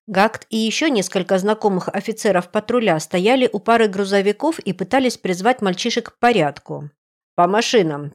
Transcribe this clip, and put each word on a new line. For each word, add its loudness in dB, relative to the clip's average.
Гакт 0
и -4
еще 0
несколько 0
знакомых 0
офицеров -2
патруля 0
стояли 2
у -6
пары 2
грузовиков 0
и -6
пытались -2
призвать -2
мальчишек -2
к -20
порядку. 0
«По 4
машинам!» – 0